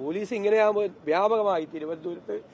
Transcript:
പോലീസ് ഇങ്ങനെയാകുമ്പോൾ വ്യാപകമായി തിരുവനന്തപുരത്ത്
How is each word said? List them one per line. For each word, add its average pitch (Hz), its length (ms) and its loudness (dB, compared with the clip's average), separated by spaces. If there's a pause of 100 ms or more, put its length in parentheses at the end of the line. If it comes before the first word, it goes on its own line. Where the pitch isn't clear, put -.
പോലീസ് 185 300 -4
ഇങ്ങനെയാകുമ്പോൾ 208 560 2 (160)
വ്യാപകമായി 190 680 2
തിരുവനന്തപുരത്ത് 165 680 -8 (120)